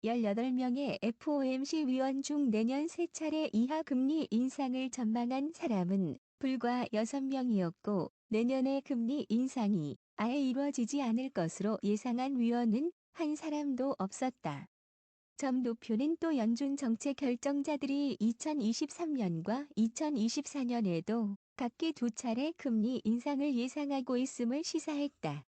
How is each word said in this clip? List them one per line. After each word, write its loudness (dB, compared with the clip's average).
열여덟 2
명의 0
에프오엠씨 0
위원 2
중 2
내년 2
세 -2
차례 -2
이하 2
금리 2
인상을 0
전망한 0
사람은 0
불과 0
여섯 0
명이었고 0
내년의 2
금리 -2
인상이 0
아예 0
이루어지지 0
않을 0
것으로 -2
예상한 0
위원은 2
한 -2
사람도 -2
없었다. -4
점도표는 0
또 2
연준 2
정책 0
결정자들이 0
이천이십삼 0
년과 -2
이천이십사 0
년에도 0
각기 -2
두 -2
차례 -2
금리 0
인상을 2
예상하고 0
있음을 0
시사했다. -4